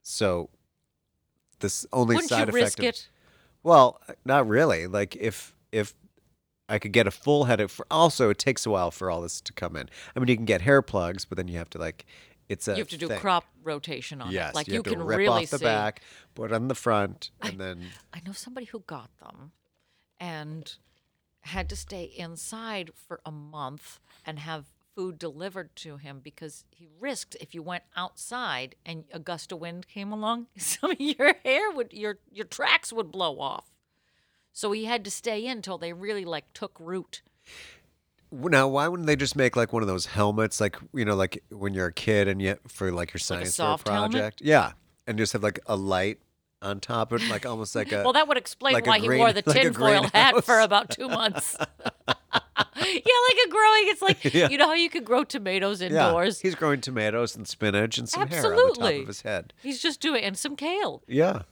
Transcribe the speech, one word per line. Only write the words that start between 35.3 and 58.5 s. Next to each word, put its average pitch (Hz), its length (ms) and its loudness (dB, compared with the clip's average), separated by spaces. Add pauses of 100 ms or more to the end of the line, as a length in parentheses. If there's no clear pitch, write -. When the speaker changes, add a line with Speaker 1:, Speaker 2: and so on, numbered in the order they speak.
Speaker 2:
in 247 180 -8
till 185 160 -10
they 170 140 -10
really, 196 320 -8
like, 165 300 -8
took - 260 -12
root. 175 400 -10 (1120)
Speaker 1:
W-, 139 160 -6
now, 135 200 6
why 139 200 2
wouldn't 175 180 -4
they 151 100 4
just 139 200 -2
make, 131 180 2
like, 117 200 2
one 113 80 0
of 107 40 -2
those 92 200 -2
helmets, 107 560 0
like, 101 160 -2 (160)
you 123 100 -2
know, 104 100 0
like, 95 360 -2
when 98 240 -6
you're 92 140 -2
a 85 40 -6
kid 104 340 2
and 98 140 0
you, 98 160 0 (100)
for, - 240 -4
like, 87 180 -4
your - 20 -14
Speaker 2:
Like - 60 -20
a - 20 -4
Speaker 1:
science 90 400 -4
fair 165 80 0
Speaker 2:
soft 151 200 -2
helmet? 208 260 0
Speaker 1:
project? - 300 -4
Yeah, 147 300 4 (340)
and 110 120 -4
just 110 160 -2
have, 101 80 -2
like, 104 240 -2
a 110 100 -2
light 98 440 -2 (420)
on 98 180 -6
top 113 320 -4
of 117 100 -2
it, 113 60 -2
like, 107 160 -4
almost 113 320 -6
like 104 160 -2
a 107 40 0
Speaker 2:
<laughs> 143 80 -2
Well, 247 100 2
that 302 140 4
would 285 100 2
explain 262 340 -2
Speaker 1:
like 233 140 2
a - 20 4
Speaker 2:
why 220 100 6
he 214 80 0
Speaker 1:
green-, 247 120 2
Speaker 2:
wore 226 160 6
the 196 80 -2
Speaker 1:
<laughs> - 40 -2
like - 120 6
a - 20 8
Speaker 2:
tinfoil 254 300 4
Speaker 1:
greenhouse. 202 220 4
Speaker 2:
hat 240 320 8
for 226 160 6
about 202 280 4
two - 200 -8
months. 208 520 -2
<laughs> 151 60 -2 (1120)
Yeah, 330 140 0 (360)
like 494 180 6
a 349 40 -6
growing, 427 380 8
it's 392 140 -2
like, 381 220 2
Speaker 1:
<laughs> 143 100 2
Yeah. 170 140 6
Speaker 2:
you 285 100 0
know 269 80 8
how 262 80 2
you 339 160 2
could 330 140 -6
grow 247 200 2
tomatoes 196 580 -2
Speaker 1:
Yeah. 185 60 -4
Speaker 2:
indoors? 170 520 2
Speaker 1:
He's 185 140 0
growing 143 260 0
tomatoes 113 540 -2
and 113 140 -12
some 104 240 0
hair - 20 0
on 107 160 2
the 117 180 -4
top 359 240 -2
Speaker 2:
Absolutely. 262 680 4